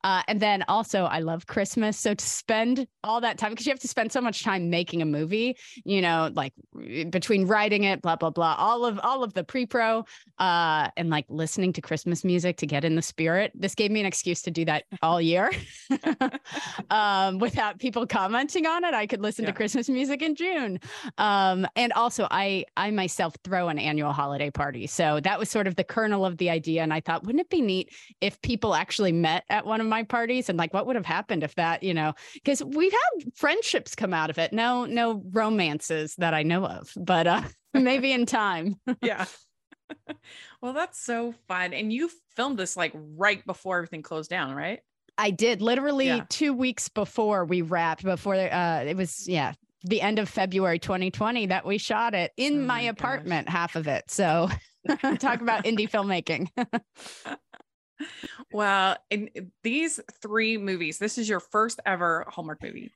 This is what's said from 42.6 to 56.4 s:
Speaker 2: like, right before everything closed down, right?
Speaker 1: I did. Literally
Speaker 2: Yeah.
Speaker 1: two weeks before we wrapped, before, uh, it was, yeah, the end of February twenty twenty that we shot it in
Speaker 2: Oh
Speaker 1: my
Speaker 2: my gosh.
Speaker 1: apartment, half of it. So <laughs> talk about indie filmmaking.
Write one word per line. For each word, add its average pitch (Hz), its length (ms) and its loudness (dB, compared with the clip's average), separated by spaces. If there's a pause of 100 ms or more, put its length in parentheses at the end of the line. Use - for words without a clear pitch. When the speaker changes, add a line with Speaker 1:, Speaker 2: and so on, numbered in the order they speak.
Speaker 2:
like, 165 180 0
right 156 500 -2
before 185 320 -4
everything 170 260 -6
closed 156 260 -8
down, 147 260 -4
right? 165 240 -6 (380)
Speaker 1:
I 208 140 2
did. 208 300 2
Literally 269 460 2
Speaker 2:
Yeah. 247 220 2
Speaker 1:
two 294 240 2
weeks 254 340 -2
before 208 560 0
we 180 180 0
wrapped, 165 420 0
before, 190 320 0
uh, 170 480 0
it 151 120 -2
was, 185 320 -4
yeah, 160 240 0 (320)
the 185 180 0
end 214 160 2
of 208 120 -2
February 190 500 2
twenty 185 320 -2
twenty 220 360 -2
that 190 180 0
we 202 120 -2
shot 220 360 -2
it - 240 0
in 285 160 0
Speaker 2:
Oh 294 60 2
Speaker 1:
my 269 60 -2
Speaker 2:
my 247 180 0
gosh. 233 80 -2
Speaker 1:
apartment, 170 580 -2
half 170 260 -2
of 160 120 -2
it. 135 220 -2
So 170 400 2 (360)
<laughs> 285 340 0
talk 240 220 0
about 220 240 0
indie 214 240 0
filmmaking. 190 640 0